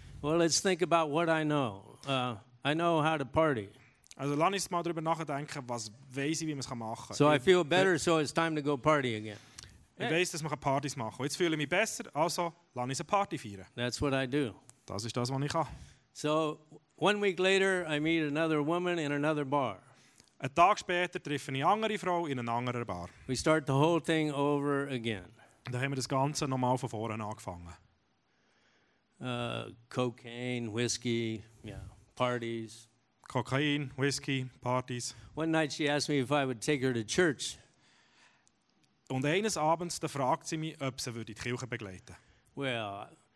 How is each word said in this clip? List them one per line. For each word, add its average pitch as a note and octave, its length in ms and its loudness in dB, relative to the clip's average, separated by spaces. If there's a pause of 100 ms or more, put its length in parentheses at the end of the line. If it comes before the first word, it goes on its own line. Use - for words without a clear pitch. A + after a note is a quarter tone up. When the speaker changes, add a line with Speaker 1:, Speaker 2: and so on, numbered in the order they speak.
(220)
Speaker 1:
Well, D3+ 160 2
let's E3 240 4
think F#3 200 2
about E3 300 2
what E3 160 2
I D#3+ 160 4
know. A#2 640 -2
Uh, B2+ 300 0 (280)
I C#3+ 100 2
know E3 300 2
how D#3+ 140 2
to C#3 60 -2
party. B2+ 440 2 (480)
Speaker 2:
Also C#3+ 200 -2
lass E3+ 160 4
uns G3 180 -4
mal F3 120 0
darüber E3 180 -2
nachdenken, D3+ 680 -4
was A#2 240 -6 (220)
weiss C#3+ 280 -2
ich, D#3+ 60 -4
wie D#3 80 -4
man C#3 60 -6
es B2 100 -8
machen A2+ 380 -8
kann. G2+ 80 -10
Speaker 1:
So D3 160 8
I D3+ 40 6
Speaker 2:
Ich C#3 60 2
Speaker 1:
feel F3+ 220 8
better, F3+ 340 4
so D#3+ 220 4
it's C#3+ 120 0
time E3 220 0
to D3+ 80 -2
go C#3+ 140 2
party C3 400 4
again. G#2+ 220 -8 (600)
Speaker 2:
ich A3 120 -2
weiss, F3 200 2
dass D#3 120 -6
man D3+ 180 -4
Partys C#3 360 0
machen A2 200 -6
kann. B2 80 -4
Jetzt C#3+ 120 -2
fühle F3 160 2
ich D#3+ 40 0
mich D3+ 120 -2
besser, F#3+ 360 0 (100)
also E3 380 0 (220)
lass B2 140 -2
uns C3+ 120 -4
eine E3+ 80 -6
Party G3 300 2
feiern. G2 360 -12
Speaker 1:
That's A#2+ 260 -4
what C#3+ 120 2
I C3+ 160 0
do. B2+ 260 0 (320)
Speaker 2:
Das G2 180 -6
ist A2+ 120 -6
das, A#2+ 160 -2
was C3+ 100 -2
ich C#3+ 80 -2
kann. D#3+ 160 0 (460)
Speaker 1:
So D#3 480 -2 (360)
one G#3 240 2
week F#3+ 200 0
later, F#3+ 520 4
I D3 60 0
meet D#3+ 300 2
another D3+ 360 2
woman F3 340 0
in D3 120 -2
another D3 340 0
bar. C3 360 0 (580)
Speaker 2:
Einen - 160 -6
Tag F#3 240 8
später F3 420 -2
treffe C#3+ 320 -6
ich C3+ 120 -2
eine - 20 6
andere G#3+ 320 2
Frau F3 280 0
in C#3 120 -2
einer A#2 140 -2
anderen A#2+ 340 -2
Bar. F2 220 -8 (180)
Speaker 1:
We C3 100 -2
start D#3 300 2
the C#3 60 2
whole D#3 280 6
thing D#3 300 0
over C#3+ 600 0
again. A2+ 320 -4 (480)
Speaker 2:
Da B2 80 -2
haben C#3 100 0
wir C#3 60 -4
das B2+ 120 -4
Ganze D3 380 0
nochmal C3 320 2
von B2 100 -4
vorne A2 260 -6 (100)
angefangen. F2+ 480 -10 (1500)
Speaker 1:
Uh, A#2+ 500 -4 (180)
cocaine, A#2+ 840 -4
whiskey, A#2 720 -2 (220)
yeah, G2+ 160 -12 (360)
parties. A#2 720 -4 (380)
Speaker 2:
Kokain, C#3+ 680 0
Whisky, C3+ 500 -2 (140)
Partys. B2 540 -4 (200)
Speaker 1:
One D#3+ 160 -2
night D#3+ 220 2
she D3+ 160 0
asked D3 220 0
me D3 80 4
if B2 120 0
I C#3+ 140 4
would B2+ 160 -4
take C#3+ 220 0
her C3 100 2
to A#2 120 0
church. D#3+ 520 2 (1500)
Speaker 2:
Und C3 160 -2
eines F#3+ 320 0
Abends, E3 420 0
da D#3 100 -4
fragt C#3 380 0
sie D#3+ 120 -4
mich, D#3+ 220 -6
ob C3+ 200 -6
sie B2 140 -6
würde A2+ 180 -10
in - 20 -10
die - 80 -14
Kirche B2 240 -4
begleiten. G2 480 -10 (400)
Speaker 1:
Well, A2+ 520 -4 (300)